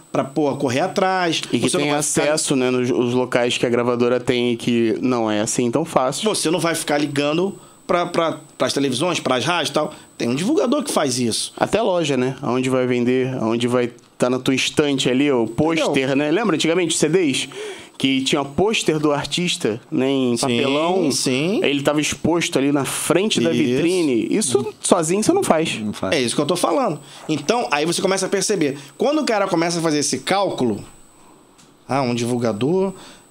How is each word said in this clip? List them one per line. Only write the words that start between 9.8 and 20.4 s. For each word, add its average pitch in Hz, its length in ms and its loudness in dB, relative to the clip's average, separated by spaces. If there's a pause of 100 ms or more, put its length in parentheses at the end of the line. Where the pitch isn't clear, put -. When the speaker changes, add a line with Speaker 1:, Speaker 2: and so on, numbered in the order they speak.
Speaker 1:
Tem - 100 -2
um 120 60 0
divulgador 254 500 0
que - 80 -6
faz 135 280 0
isso. 113 360 -2
Speaker 2:
Até - 280 0
loja, 170 340 0
né? 127 240 0
Aonde 127 260 -2
vai 127 200 2
vender, 127 480 2
aonde 117 320 0
vai 123 240 0 (260)
tá 127 100 2
na 127 120 0
tua 131 160 0
estante 143 520 0
ali, 135 240 2
o 117 140 4
pôster, 151 440 0
Speaker 1:
Entendeu? 135 260 0
Speaker 2:
né? 147 160 0
Lembra 190 240 2
antigamente 165 400 0
os - 40 -4
C 160 100 2
Ds? 151 380 0 (500)
Que 135 260 2
tinha 143 200 0
pôster 156 560 0
do 147 140 2
artista, 143 680 -2 (100)
né, 131 200 0
em 131 260 2
Speaker 1:
Sim, 117 60 -2